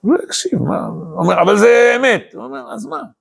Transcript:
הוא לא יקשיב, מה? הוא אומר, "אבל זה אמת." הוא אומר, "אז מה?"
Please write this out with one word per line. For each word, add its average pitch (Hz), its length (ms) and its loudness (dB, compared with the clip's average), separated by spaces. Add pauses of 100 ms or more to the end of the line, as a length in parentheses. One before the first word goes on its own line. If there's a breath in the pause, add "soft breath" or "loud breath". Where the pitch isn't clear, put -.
הוא 247 140 2
לא - 100 0
יקשיב, - 380 -4
מה? - 240 -4
הוא - 320 -12
אומר, 170 240 2
"אבל 190 140 4
זה 240 400 4
אמת." 247 380 0
הוא 202 100 -14
אומר, - 280 -14
"אז 214 140 -12
מה?" 156 160 -10 (180)